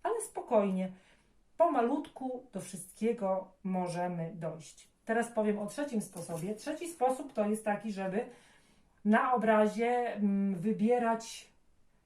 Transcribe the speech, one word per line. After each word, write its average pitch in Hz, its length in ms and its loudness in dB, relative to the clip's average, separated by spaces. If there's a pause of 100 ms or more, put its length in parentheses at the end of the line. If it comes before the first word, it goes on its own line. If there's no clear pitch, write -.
ale 427 180 0
spokojnie, 196 720 2 (640)
pomalutku 269 960 0
do 190 80 -6
wszystkiego 190 880 -2 (160)
możemy 175 680 -2
dojść. 160 540 -10 (160)
Teraz 226 240 0
powiem 208 300 0
o 208 80 -4
trzecim 262 340 -2
sposobie. 170 540 -8
Trzeci 302 340 -8
sposób 262 440 0
to 208 160 2
jest 214 160 -2
taki, 208 280 -2
żeby 190 320 -2 (800)
na 247 300 6
obrazie, 220 800 4
mm, 196 400 2
wybierać, 220 960 0 (540)